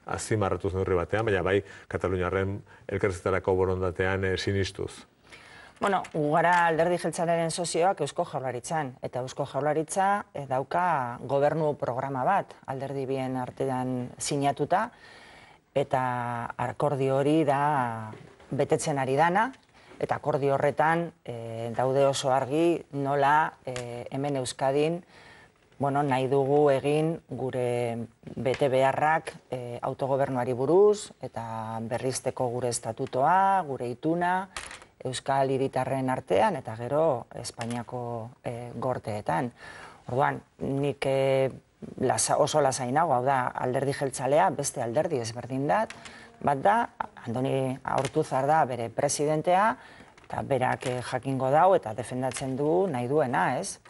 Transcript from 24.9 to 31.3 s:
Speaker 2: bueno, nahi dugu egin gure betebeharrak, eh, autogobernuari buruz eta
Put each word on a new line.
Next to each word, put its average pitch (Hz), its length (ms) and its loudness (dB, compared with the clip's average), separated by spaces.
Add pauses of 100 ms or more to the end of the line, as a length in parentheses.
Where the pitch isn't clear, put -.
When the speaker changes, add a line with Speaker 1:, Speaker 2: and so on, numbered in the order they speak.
Speaker 2:
bueno, 139 240 2
nahi 131 240 2
dugu 139 440 4
egin 151 580 0
gure 123 680 -2 (380)
betebeharrak, 135 960 2 (180)
eh, 120 300 -8
autogobernuari 131 720 0
buruz 185 580 4 (100)
eta 113 600 -8